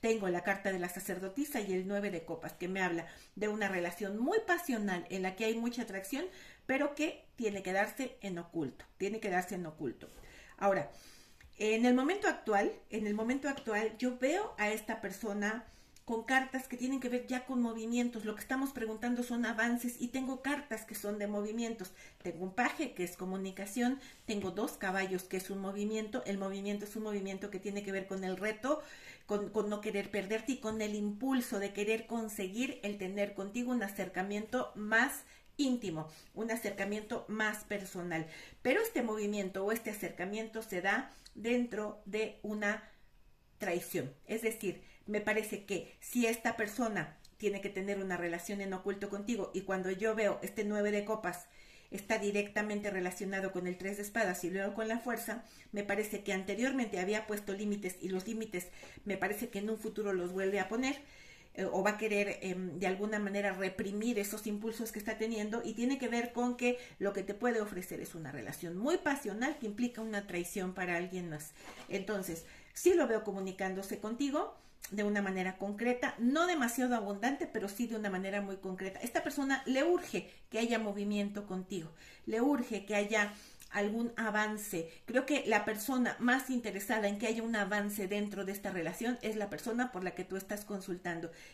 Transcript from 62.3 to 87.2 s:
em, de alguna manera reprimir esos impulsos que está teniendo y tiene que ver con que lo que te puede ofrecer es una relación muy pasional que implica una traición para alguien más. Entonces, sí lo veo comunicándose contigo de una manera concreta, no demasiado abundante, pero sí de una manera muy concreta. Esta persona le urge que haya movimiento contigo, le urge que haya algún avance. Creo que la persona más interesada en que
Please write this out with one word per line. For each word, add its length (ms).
em, 400
de 80
alguna 320
manera 320
reprimir 680
esos 300
impulsos 420
que 80
está 200
teniendo 440
y 120
tiene 240
que 100
ver 240
con 240
que 220
lo 140
que 100
te 120
puede 260
ofrecer 400
es 160
una 160
relación 440
muy 200
pasional 600
que 80
implica 340
una 260
traición 480
para 220
alguien 340
más. 220
Entonces, 560
sí 220
lo 120
veo 160
comunicándose 800
contigo 560
de 140
una 180
manera 340
concreta, 640
no 280
demasiado 480
abundante, 520
pero 220
sí 180
de 100
una 140
manera 300
muy 160
concreta. 440
Esta 220
persona 440
le 160
urge 480
que 80
haya 200
movimiento 680
contigo, 440
le 140
urge 440
que 100
haya 380
algún 460
avance. 720
Creo 220
que 200
la 180
persona 560
más 280
interesada 600
en 100
que 80